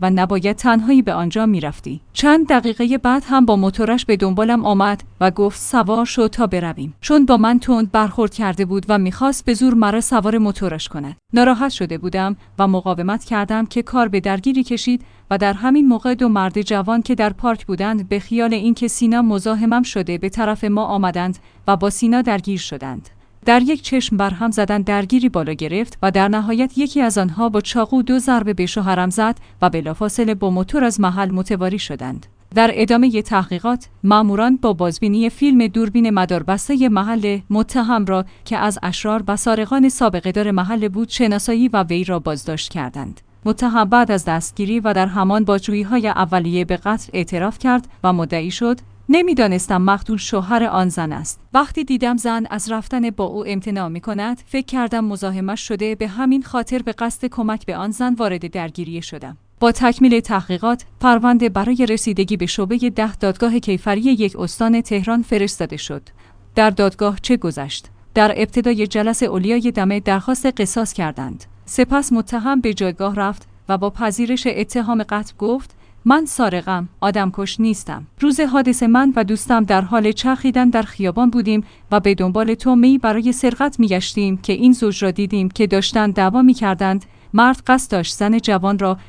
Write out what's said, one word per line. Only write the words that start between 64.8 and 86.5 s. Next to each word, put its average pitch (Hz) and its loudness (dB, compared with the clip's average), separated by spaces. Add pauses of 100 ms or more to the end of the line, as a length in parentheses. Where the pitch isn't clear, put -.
تهران 226 -2
فرستاده 196 -2
شد. 143 -10 (540)
در 220 4
دادگاه 202 0
چه 247 0
گذشت؟ 151 -8 (260)
در 208 4
ابتدای 220 0
جلسه 220 -2
اولیای 226 0
دمه 202 0
درخواست 196 -2
قصاص 226 -2
کردند. 151 -8 (200)
سپس 254 0
متهم 240 -2
به 226 0
جایگاه 190 -4
رفت 202 -4 (220)
و 190 0
با 202 -2
پذیرش 233 -2
اتهام 220 -2
قتل 208 -8
گفت: 240 -4 (300)
«من 294 4
سارقم، 180 -2 (100)
آدمکش 196 -2
نیستم. 202 -4 (120)
روز 285 2
حادثه 254 2
من 254 6
و 226 2
دوستم 220 0
در 196 2
حال 214 2
چرخیدن 254 2
در 240 2
خیابان 214 0
بودیم 214 2 (280)
و 208 4
به 196 4
دنبال 214 0
طعمه‌ای 254 4
برای 226 0
سرقت 262 0
می‌گشتیم 190 0
که 190 -4
این 254 6
زوج 214 -2
را 190 0
دیدیم 190 -2
که 214 0
داشتن 196 0
دعوا 196 2
می‌کردند. 196 2 (280)